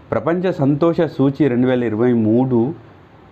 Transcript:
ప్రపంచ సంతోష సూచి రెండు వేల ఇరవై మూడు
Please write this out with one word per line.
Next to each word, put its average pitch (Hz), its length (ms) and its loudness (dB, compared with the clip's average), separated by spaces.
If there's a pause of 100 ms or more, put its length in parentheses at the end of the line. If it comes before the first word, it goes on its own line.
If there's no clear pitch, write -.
(120)
ప్రపంచ 170 420 -2
సంతోష 151 480 0
సూచి 143 480 0
రెండు 123 180 2
వేల 127 180 0
ఇరవై 117 280 0
మూడు 117 600 0 (580)